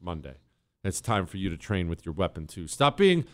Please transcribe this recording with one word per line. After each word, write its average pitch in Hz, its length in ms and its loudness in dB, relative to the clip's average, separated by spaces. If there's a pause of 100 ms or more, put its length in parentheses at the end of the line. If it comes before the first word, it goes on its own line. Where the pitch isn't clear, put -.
Monday. 78 340 -8 (480)
It's 95 180 -2
time 104 240 0
for 82 120 -12
you 95 120 -2
to 82 80 -4
train 90 320 -2
with 82 160 -6
your 82 80 -6
weapon, 82 340 -2
too. 82 200 -12
Stop 143 300 2
being, 185 360 6